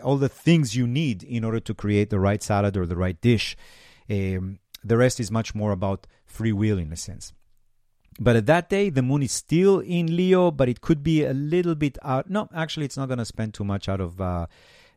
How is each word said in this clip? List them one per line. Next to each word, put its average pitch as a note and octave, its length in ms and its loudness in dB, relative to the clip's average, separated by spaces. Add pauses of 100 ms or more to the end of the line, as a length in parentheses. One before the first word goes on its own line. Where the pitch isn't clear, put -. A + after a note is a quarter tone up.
all C#3 140 2
the C3+ 100 2
things D3 480 2
you B2 100 2
need B2 380 -2
in A#2 180 -6
order A2+ 160 -2
to G#2+ 160 -6
create G#2 360 0
the G2 100 0
right G2+ 240 0
salad G2+ 320 0
or F2+ 100 0
the E2+ 100 -4
right F#2 240 -2
dish. A#2 360 2 (520)
Um, F#2+ 520 -4 (240)
the A2+ 120 2
rest B2 220 4
is G#2+ 140 -6
much A2 200 -2
more G#2+ 200 -2
about G2 340 -4 (200)
free A2+ 260 -2
will G#2 260 2
in D#2+ 140 -6
a E2+ 40 -10
sense. - 360 -14 (880)
But A#2 160 4
at A2 80 2
that E3 240 2
day, G3+ 220 0
the C3+ 100 0
moon C3+ 220 0
is A#2+ 100 -2
still F#3 480 2
in E3+ 340 -2
Leo, F3+ 360 4
but C3+ 180 0
it B2 140 -4
could D3+ 200 0
be D3+ 220 2
a C3+ 80 0
little E3 420 0
bit D3 280 -2
out. C3+ 260 -4
No, G3 260 -4
actually, D#3+ 300 -6
it's C#3 140 -8
not C3+ 100 -4
gonna B2 160 -4
spend A2 300 -8
too G#2 100 -6
much G2 240 -4
out F#2+ 140 -2
of, F2 180 -8
uh, F2 260 -4 (500)